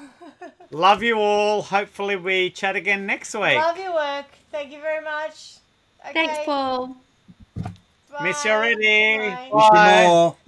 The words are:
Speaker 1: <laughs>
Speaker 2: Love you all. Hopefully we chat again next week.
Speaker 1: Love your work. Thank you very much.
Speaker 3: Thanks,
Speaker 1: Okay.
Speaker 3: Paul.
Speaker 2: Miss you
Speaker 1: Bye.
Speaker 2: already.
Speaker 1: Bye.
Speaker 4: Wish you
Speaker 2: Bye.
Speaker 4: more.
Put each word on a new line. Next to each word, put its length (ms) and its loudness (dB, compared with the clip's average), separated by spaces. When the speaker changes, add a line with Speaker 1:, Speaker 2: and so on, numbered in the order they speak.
Speaker 1:
<laughs> 460 -20
Speaker 2:
Love 320 0
you 160 0
all. 420 0
Hopefully 540 -6
we 340 -2
chat 260 -6
again 300 -4
next 300 -8
week. 220 0
Speaker 1:
Love 200 -2
your 160 -8
work. 320 -4
Thank 220 -12
you 80 -20
very 220 -6
much. 540 -12
Speaker 3:
Thanks, 200 -2
Speaker 1:
Okay. 120 -8
Speaker 3:
Paul. 520 -6
Speaker 2:
Miss 200 -4
you 80 -2
Speaker 1:
Bye. 40 2
Speaker 2:
already. 600 2
Speaker 1:
Bye. 360 -8
Speaker 4:
Wish 100 6
you 80 8
Speaker 2:
Bye. 360 8
Speaker 4:
more. 280 4